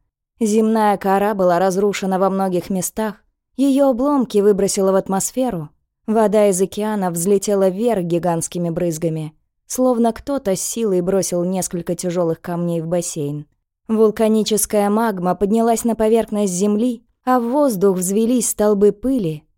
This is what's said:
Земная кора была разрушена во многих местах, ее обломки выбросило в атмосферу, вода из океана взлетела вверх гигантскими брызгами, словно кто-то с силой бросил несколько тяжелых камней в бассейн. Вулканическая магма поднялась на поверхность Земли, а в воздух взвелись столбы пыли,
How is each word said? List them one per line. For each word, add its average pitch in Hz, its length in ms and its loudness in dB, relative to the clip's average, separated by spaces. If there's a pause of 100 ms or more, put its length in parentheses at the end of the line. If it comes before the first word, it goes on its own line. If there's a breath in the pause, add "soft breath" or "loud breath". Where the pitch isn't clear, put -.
(400)
Земная 220 580 2
кора 196 340 2
была 180 260 2
разрушена 190 600 0
во 190 100 2
многих 190 400 -2
местах, 196 560 -6 (320)
ее 277 320 4
обломки 262 520 0
выбросило 196 520 2
в 190 40 4
атмосферу, 190 760 -2 (360)
вода 214 440 4
из 185 100 0
океана 202 500 -2
взлетела 190 600 0
вверх 208 320 -2
гигантскими 170 640 -2
брызгами, 160 640 -4 (340)
словно 233 460 0
кто-то 269 420 -4
с 180 60 -6
силой 202 400 -2
бросил 180 440 -2
несколько 180 500 -4
тяжелых 170 480 -4
камней 170 400 -4
в 160 60 -8
бассейн. 151 580 -6 (420)
Вулканическая 214 1000 2
магма 196 460 0
поднялась 226 480 2
на 233 100 0
поверхность 214 580 0
Земли, 208 520 0 (200)
а 254 140 2
в 233 60 -2
воздух 233 520 2
взвелись 214 520 0
столбы 208 420 2
пыли, 202 540 -4 (140)